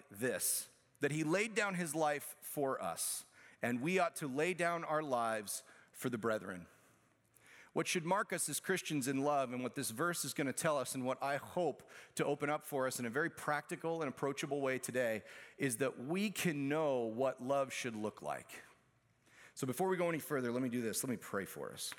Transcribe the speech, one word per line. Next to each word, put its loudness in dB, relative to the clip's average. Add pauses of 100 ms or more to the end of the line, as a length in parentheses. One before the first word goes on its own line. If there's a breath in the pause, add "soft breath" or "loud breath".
(120)
this, 0 (320)
that 4
he 0
laid 2
down 2
his -2
life 0
for 0
us, -2 (380 loud breath)
and 2
we 2
ought 2
to -2
lay 0
down 0
our 2
lives 0 (300 loud breath)
for -2
the 0
brethren." 0 (1080 loud breath)
What 0
should 0
mark 2
us -2
as -2
Christians 0
in 2
love, 2
and -2
what -4
this -2
verse 0
is -6
gonna 0
tell 2
us, -2
and -2
what -2
I 0
hope -2 (280 loud breath)
to 2
open 0
up 0
for 2
us -2
in -2
a -2
very 0
practical -2
and 0
approachable -2
way 2
today, 0 (340 loud breath)
is 0
that -2
we 0
can 0
know 4
what 0
love 2
should -4
look -4
like. -8 (880 loud breath)
So -4
before 0
we 2
go 2
any 0
further, 0
let 2
me 0
do 0
this. 0
Let -2
me 0
pray -2
for -8
us. -8